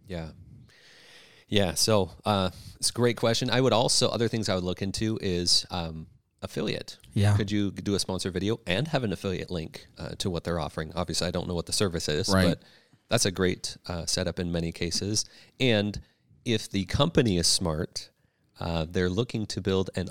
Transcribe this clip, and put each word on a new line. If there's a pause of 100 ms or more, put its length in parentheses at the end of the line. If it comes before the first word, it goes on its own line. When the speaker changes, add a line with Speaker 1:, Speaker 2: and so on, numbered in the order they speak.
Speaker 1:
Yeah. (1160)
Yeah.
So, (140)
uh, (280)
it's
a
great
question.
I
would
also,
other
things
I
would
look
into
is,
um, (340)
affiliate. (160)
Speaker 2:
Yeah.
Speaker 1:
Could
you
do
a
sponsor
video
and
have
an
affiliate
link, (100)
uh,
to
what
they're
offering?
Obviously,
I
don't
know
what
the
service
is,
Speaker 2:
Right.
Speaker 1:
but (460)
that's
a
great, (120)
uh,
setup
in
many
cases. (340)
And (460)
if
the
company
is
smart, (520)
uh,
they're
looking
to
build
an